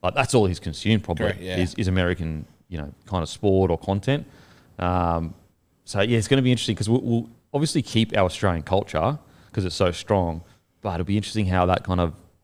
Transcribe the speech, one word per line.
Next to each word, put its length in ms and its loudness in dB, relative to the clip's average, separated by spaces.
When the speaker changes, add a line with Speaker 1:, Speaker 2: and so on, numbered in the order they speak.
Speaker 1:
like, 120 -2
that's 200 -2
all 120 6
he's 120 -2
consumed 460 -2
probably 220 -2
Speaker 2:
Correct, 140 -4
yeah. 180 -6
Speaker 1:
is, 160 -2
is 120 -2
American, 600 0
you 100 -10
know, 140 -10
kind 160 -2
of 60 -6
sport 420 2
or 80 0
content. 480 -2
Um, 560 0
so, 160 -4
yeah, 180 2
it's 80 -2
gonna 160 4
be 80 4
interesting 240 0
'cause 140 -4
we'll, 140 2
we'll 260 -2
obviously 300 0
keep 340 2
our 80 6
Australian 400 0
culture 540 0
'cause 120 -2
it's 120 -4
so 160 2
strong, 500 -2
but 140 -4
it'll 100 -2
be 120 0
interesting 300 -2
how 200 4
that 180 2
kind 160 0
of 140 0